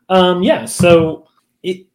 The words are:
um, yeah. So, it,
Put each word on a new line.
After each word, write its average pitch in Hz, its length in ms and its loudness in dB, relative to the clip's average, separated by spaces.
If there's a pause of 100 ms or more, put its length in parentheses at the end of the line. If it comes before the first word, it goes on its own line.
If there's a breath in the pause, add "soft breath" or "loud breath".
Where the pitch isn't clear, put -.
um, 180 320 0
yeah. 202 240 -2
So, 165 640 0 (360)
it, 185 320 -10